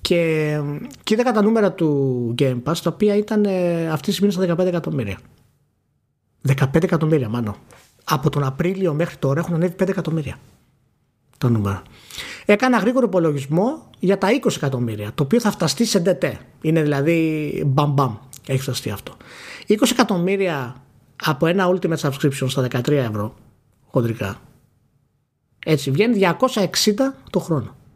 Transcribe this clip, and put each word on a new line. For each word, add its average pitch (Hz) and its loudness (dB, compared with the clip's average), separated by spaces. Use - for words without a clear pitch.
Και, 175 2
ε, 151 -2
κοίταγα 233 2
τα 214 2
νούμερα 208 4
του 135 0
Game 127 2
Pass, 160 0
τα 175 0
οποία 208 2
ήταν, 208 2
ε, 175 0
αυτή 151 -4
τη 208 0
στιγμή 202 2
στα 180 -2
δεκαπέντε 180 2
εκατομμύρια. 143 -4
Δεκαπέντε 139 0
εκατομμύρια, 156 0
μάλλον. 113 -4
Από 147 0
τον 143 -2
Απρίλιο 170 -2
μέχρι 165 -4
τώρα 139 0
έχουν 170 -4
ανέβει 175 0
πέντε 190 0
εκατομμύρια 160 -4
τα 123 0
νούμερα. 101 0
Έκανα 233 4
γρήγορο 240 2
υπολογισμό 170 0
για 190 2
τα 196 2
είκοσι - 0
εκατομμύρια, 120 -4
το 151 0
οποίο 214 2
θα 214 2
φταστεί 185 -2
σε 214 0
ντετέ. 170 0
Είναι 156 2
δηλαδή 151 0
μπαμ 143 2
μπαμ, 131 2
έχει 135 -2
φταστεί - -6
αυτό. - -10
Είκοσι 214 2
εκατομμύρια 180 0
από 160 0
ένα 180 2
Ultimate 175 0
Subscription 139 -2
στα 135 -2
δεκατρία 127 0
ευρώ, 107 -6
χοντρικά. 113 -2
Έτσι, 147 0
βγαίνει 214 2
διακόσια 202 2
εξήντα 214 0
το 180 -2
χρόνο. 147 -4